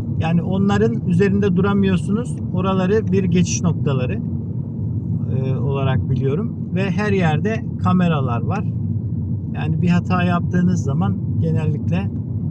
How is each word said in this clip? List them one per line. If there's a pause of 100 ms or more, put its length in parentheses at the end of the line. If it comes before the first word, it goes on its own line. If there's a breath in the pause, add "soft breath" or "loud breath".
(220)
Yani
onların
üzerinde
duramıyorsunuz. (180)
Oraları
bir
geçiş
noktaları, (1120)
e,
olarak
biliyorum. (200)
Ve
her
yerde (180)
kameralar
var. (880)
Yani
bir
hata
yaptığınız
zaman
genellikle (400)